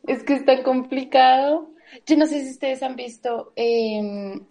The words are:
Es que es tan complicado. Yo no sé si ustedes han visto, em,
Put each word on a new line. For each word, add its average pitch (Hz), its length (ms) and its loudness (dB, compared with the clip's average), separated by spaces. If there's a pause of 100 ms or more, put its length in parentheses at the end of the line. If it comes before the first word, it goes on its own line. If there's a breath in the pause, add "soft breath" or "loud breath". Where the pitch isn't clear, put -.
Es 262 160 -4
que 285 120 0
es 262 100 -2
tan 262 180 6
complicado. 262 1080 2 (360 loud breath)
Yo 302 100 2
no 302 100 4
sé 285 180 -4
si 262 60 -10
ustedes 262 320 -6
han 262 140 -6
visto, 240 600 -10
em, 214 840 -2 (100)